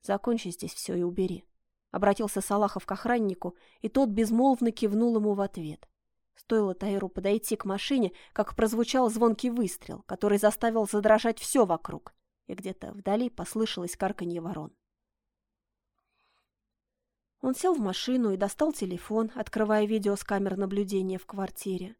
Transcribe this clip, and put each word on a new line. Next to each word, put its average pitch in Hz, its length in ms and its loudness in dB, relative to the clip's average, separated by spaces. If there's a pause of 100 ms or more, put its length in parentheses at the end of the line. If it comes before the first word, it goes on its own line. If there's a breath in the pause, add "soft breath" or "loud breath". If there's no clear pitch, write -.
«Закончи 202 480 -2
здесь - 240 -10
всё - 200 -6
и 175 80 0
убери», — 180 420 -2 (460)
обратился 202 500 0
Салахов 202 460 0
к - 60 -6
охраннику, 196 640 -2 (240 soft breath)
и 214 80 -4
тот 269 220 4
безмолвно 226 640 4
кивнул 226 440 2
ему 208 180 2
в 202 60 -2
ответ. 170 480 -6 (520)
Стоило 208 340 2
Таиру 196 360 -2
подойти 208 440 0
к 202 120 -6
машине, 202 460 0 (200 loud breath)
как - 240 -2
прозвучал 226 540 2
звонкий 226 400 2
выстрел, - 560 -4
который 202 320 2
заставил 214 480 2
задрожать 214 520 4
всё 240 280 4
вокруг, - 480 -4 (320)
и 185 80 -10
где-то 190 380 -10
вдали 208 360 0
послышалось 202 680 -4
карканье 175 460 -4
ворон. 160 340 -8 (2750)
Он 262 120 0
сел 359 200 0
в 302 40 -2
машину 220 540 0
и 190 60 -2
достал 202 340 0
телефон, 214 640 -4
открывая 214 500 0
видео 208 320 0
с - 80 -10
камер 196 320 -2
наблюдения 190 640 -2
в - 80 -14
квартире. 190 720 -8